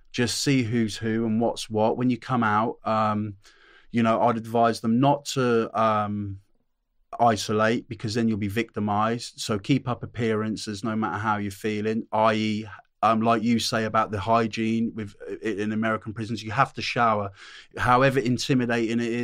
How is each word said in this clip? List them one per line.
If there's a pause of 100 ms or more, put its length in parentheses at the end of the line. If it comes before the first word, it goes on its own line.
(120)
just
see
who's
who
and
what's
what.
When
you
come
out, (100)
um, (560)
you
know,
I'd
advise
them
not (160)
to, (340)
um, (800)
isolate,
because
then
you'll
be
victimized.
So
keep
up
appearances
no
matter
how
you're
feeling,
i
e, (380)
um,
like
you
say
about
the
hygiene
with, (120)
i-,
in
American
prisons,
you
have
to
shower. (440)
However
intimidating
it (100)